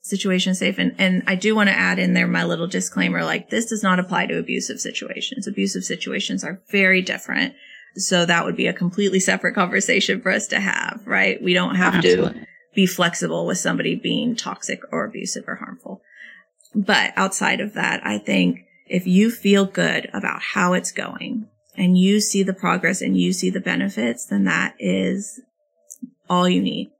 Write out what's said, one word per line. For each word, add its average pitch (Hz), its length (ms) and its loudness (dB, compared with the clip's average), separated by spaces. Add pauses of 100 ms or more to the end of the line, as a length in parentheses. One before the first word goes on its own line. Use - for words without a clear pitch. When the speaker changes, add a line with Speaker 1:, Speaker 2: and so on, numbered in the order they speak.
Speaker 1:
situation 185 520 0
safe. 190 240 -2
And, 180 180 0
and 185 300 2
I 196 80 2
do 208 200 2
wanna 202 180 4
add 180 260 2
in 185 160 2
there 180 120 2
my 175 160 0
little 170 240 -2
disclaimer, 185 560 -2
like, 165 280 -4
this 226 160 -2
does 214 160 -4
not 185 160 4
apply 180 280 -2
to 170 120 -4
abusive - 420 -6
situations. - 680 -8
Abusive 196 380 -4
situations - 580 -4
are 185 280 -10
very 190 320 4
different. - 500 -4 (440)
So 180 280 2
that 170 220 2
would 175 100 -4
be - 100 0
a 180 60 -2
completely 190 480 0
separate 190 340 0
conversation 190 680 0
for 190 100 0
us 208 140 -2
to - 120 -2
have, - 460 -2
right? 196 380 0
We 180 100 2
don't 180 220 2
have 185 220 2
Speaker 2:
Absolutely. 185 440 2
Speaker 1:
to - 60 -16 (280)
be 190 120 6
flexible 170 580 -2
with 180 140 -2
somebody 170 360 -2
being - 420 -2
toxic - 440 -8 (100)
or - 140 -2
abusive - 420 -8
or - 100 -8
harmful. - 440 -14 (720)
But 190 420 2
outside 190 440 0
of 208 140 -6
that, - 280 -2
I - 140 -4
think 185 440 0 (260)
if 180 200 -2
you 196 240 6
feel 196 360 4
good 170 480 -2
about - 260 -4 (140)
how 180 180 2
it's 180 200 0
going - 540 -8 (300)
and 180 220 6
you 196 220 6
see 196 220 0
the 190 120 0
progress 180 480 0
and 190 160 2
you 180 160 2
see 185 160 0
the 190 100 -4
benefits, 202 640 -2
then 202 200 0
that 170 340 0
is 190 600 -2 (920)
all 180 180 4
you 180 140 2
need. - 380 -4